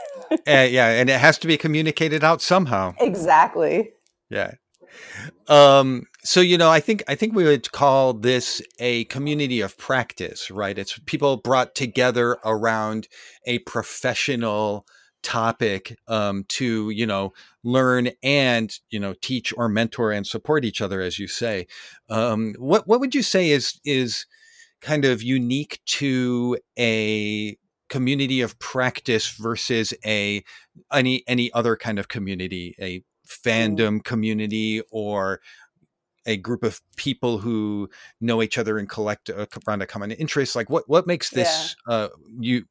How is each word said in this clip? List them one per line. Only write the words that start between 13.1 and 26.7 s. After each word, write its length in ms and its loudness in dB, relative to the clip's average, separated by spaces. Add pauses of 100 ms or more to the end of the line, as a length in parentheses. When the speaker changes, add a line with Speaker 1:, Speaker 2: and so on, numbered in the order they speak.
Speaker 1:
a 140 -2
professional 1300 -4 (360)
topic, 760 -2 (100)
um, 400 -2
to, 420 -2
you 140 -4
know, 300 -4 (280)
learn 480 2 (120)
and, 520 0 (140)
you 120 -8
know, 200 -6
teach 360 -6
or 120 -2
mentor 440 0
and 140 -6
support 380 -2
each 160 -6
other, 220 -4
as 160 -6
you 100 -8
say. 380 -6 (420)
Um, 500 -2
what, 300 0
what 120 0
would 140 -2
you 80 2
say 280 2
is, 340 0
is 400 -2 (560)
kind 240 0
of 180 2
unique 640 -2
to 720 0 (200)